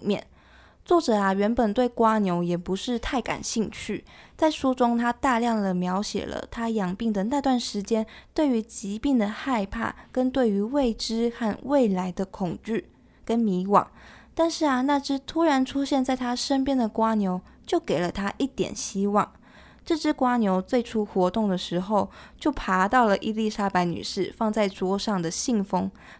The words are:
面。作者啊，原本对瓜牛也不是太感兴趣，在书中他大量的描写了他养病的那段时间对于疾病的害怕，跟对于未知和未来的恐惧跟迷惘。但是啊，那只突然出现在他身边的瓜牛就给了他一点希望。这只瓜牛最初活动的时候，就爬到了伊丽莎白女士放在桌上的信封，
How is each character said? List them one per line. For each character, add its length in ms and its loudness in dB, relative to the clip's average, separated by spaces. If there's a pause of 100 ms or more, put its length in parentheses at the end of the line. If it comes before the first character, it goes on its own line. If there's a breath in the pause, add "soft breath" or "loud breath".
面。 220 -2 (580 soft breath)
作 140 4
者 160 2
啊， 200 2
原 180 2
本 180 2
对 160 2
瓜 300 2
牛 240 2
也 160 0
不 180 -4
是 220 -4
太 240 -2
感 220 -6
兴 260 -2
趣， 340 -8 (320 loud breath)
在 140 4
书 240 0
中 240 2
他 160 0
大 240 0
量 240 0
的 100 0
描 300 0
写 240 -4
了 240 -8
他 220 -6
养 240 -2
病 180 -2
的 120 0
那 140 0
段 200 2
时 240 -4
间 200 0 (300 loud breath)
对 160 4
于 100 2
疾 380 -6
病 180 2
的 140 2
害 340 -2
怕， 320 -6 (160 loud breath)
跟 200 0
对 180 2
于 100 2
未 320 2
知 460 -2
和 240 -2
未 280 4
来 220 -2
的 140 -4
恐 380 -6
惧 260 -4 (340 soft breath)
跟 140 0
迷 300 0
惘。 180 4 (480 loud breath)
但 160 2
是 160 -2
啊， 160 2
那 160 2
只 220 -2
突 240 -2
然 200 4
出 220 -2
现 180 2
在 120 0
他 200 -4
身 280 0
边 120 2
的 140 2
瓜 240 2
牛 260 0 (280 loud breath)
就 120 0
给 200 0
了 120 0
他 280 -6
一 80 0
点 280 -4
希 300 -4
望。 260 0 (540 loud breath)
这 100 0
只 160 0
瓜 260 0
牛 220 2
最 220 0
初 240 -4
活 240 2
动 180 0
的 80 0
时 240 -4
候， 300 0 (300 loud breath)
就 120 0
爬 360 0
到 180 4
了 140 4
伊 120 -4
丽 160 -2
莎 220 -2
白 160 2
女 160 -4
士 340 -4
放 160 -2
在 160 2
桌 300 -2
上 240 -2
的 80 -2
信 340 0
封， 280 -2 (280 loud breath)